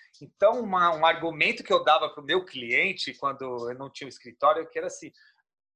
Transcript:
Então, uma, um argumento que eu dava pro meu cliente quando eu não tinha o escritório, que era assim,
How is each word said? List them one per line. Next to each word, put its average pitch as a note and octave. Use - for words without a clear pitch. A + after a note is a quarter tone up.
Então, G#3+
uma, F3+
um D#3
argumento E3
que G3
eu F3
dava D3+
pro D3
meu F3+
cliente C3
quando B2+
eu B2+
não C3+
tinha C#3+
o -
escritório, D3+
que -
era F3
assim, -